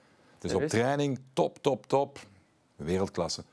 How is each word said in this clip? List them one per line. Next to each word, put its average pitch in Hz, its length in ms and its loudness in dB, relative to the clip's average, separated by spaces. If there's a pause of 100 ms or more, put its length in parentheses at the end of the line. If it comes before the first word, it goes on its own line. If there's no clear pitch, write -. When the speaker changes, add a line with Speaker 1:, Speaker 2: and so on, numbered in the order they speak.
(380)
Speaker 1:
Dus 90 160 -4
op 92 60 2
Speaker 2:
Serieus? 156 100 -2
Speaker 1:
training, 139 480 0 (140)
top, - 280 0
top, 131 260 0
top, 139 320 0 (580)
wereldklasse. 85 680 -2 (100)